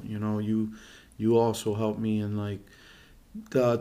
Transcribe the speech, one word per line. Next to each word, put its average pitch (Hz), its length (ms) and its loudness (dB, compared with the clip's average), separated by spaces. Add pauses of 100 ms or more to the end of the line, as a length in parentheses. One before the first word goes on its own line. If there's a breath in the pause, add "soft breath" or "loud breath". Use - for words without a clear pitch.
You 107 140 -6
know, 107 200 -2
you, 110 340 0 (440 loud breath)
you 113 220 4
also 110 360 0
helped 107 240 -2
me 110 220 0
in, 104 160 -4
like, 101 240 -4 (880 soft breath)
the 123 300 4